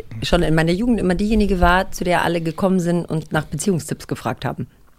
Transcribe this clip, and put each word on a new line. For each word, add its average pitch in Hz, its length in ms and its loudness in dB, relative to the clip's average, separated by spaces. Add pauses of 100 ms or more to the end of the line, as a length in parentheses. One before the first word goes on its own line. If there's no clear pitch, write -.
(220)
schon 175 220 2
in 160 120 2
meiner 165 160 4
Jugend 220 300 2
immer 185 140 2
diejenige 202 440 2
war, 180 320 4
zu - 140 -6
der 175 180 2
alle 170 160 0
gekommen 185 400 0
sind 170 260 0
und - 280 -6
nach 156 100 0
Beziehungstipps - 640 -4
gefragt 120 380 -6
haben. 127 220 -6 (320)